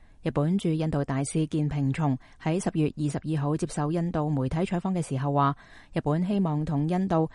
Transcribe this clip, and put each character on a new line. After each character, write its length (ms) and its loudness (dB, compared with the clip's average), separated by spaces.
日 60 -2
本 260 2
駐 140 0
印 220 0
度 120 0
大 200 -2
使 240 0
健 200 0
平 280 0
松 200 2
喺 200 0
十 140 0
月 180 2
二 140 -2
十 80 -4
二 240 -2
號 160 0
接 140 0
受 200 -2
印 200 -2
度 180 0
媒 180 0
體 120 -2
採 200 0
訪 140 -2
嘅 80 0
時 160 -4
候 160 0
話， 220 4
日 80 0
本 260 2
希 140 0
望 220 2
同 240 0
印 200 0
度 280 2